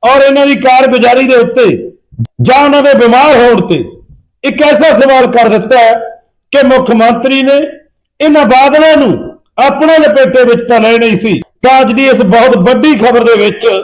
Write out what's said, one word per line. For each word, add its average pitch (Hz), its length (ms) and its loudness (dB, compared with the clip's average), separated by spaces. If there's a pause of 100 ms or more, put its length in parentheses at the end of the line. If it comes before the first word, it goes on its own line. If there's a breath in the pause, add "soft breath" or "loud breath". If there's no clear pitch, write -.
ਔਰ 269 200 2
ਇਹਨਾਂ 277 240 0
ਦੀ 285 120 0
ਕਾਰਗੁਜ਼ਾਰੀ 254 680 0
ਦੇ 254 100 0
ਉੱਤੇ 240 280 0 (800)
ਜਾਂ 254 160 0
ਉਹਨਾਂ 285 240 0
ਦੇ 285 120 2
ਬਿਮਾਰ 254 420 2
ਹੋਣ 240 300 0
ਤੇ 147 160 -4 (640)
ਇੱਕ 277 180 -4
ਐਸਾ 294 280 2 (100)
ਸਵਾਲ 262 320 2
ਕਰ 233 160 2
ਦਿੱਤਾ 214 300 0
ਹੈ 226 160 2 (580)
ਕਿ 277 120 0
ਮੁੱਖ 254 280 0
ਮੰਤਰੀ 240 500 -2
ਨੇ 277 160 0 (640)
ਇਹਨਾਂ 302 260 0
ਬਾਦਲਾਂ 277 500 2
ਨੂੰ 269 160 0 (500)
ਆਪਣੇ 294 360 0
ਲਪੇਟੇ 269 460 2
ਵਿੱਚ 233 240 0
ਤਾਂ 240 120 2
ਲੈ 226 180 0
ਨਹੀਂ 226 180 -2
ਸੀ। 190 240 -4 (220)
ਤਾਂ 262 180 2
ਅੱਜ 262 120 -2
ਦੀ 269 140 -2
ਇਸ 254 180 0
ਬਹੁਤ 233 320 2 (120)
ਵੱਡੀ 302 300 0
ਖਬਰ 233 260 0
ਦੇ 233 120 2
ਵਿੱਚ 202 300 -2 (180)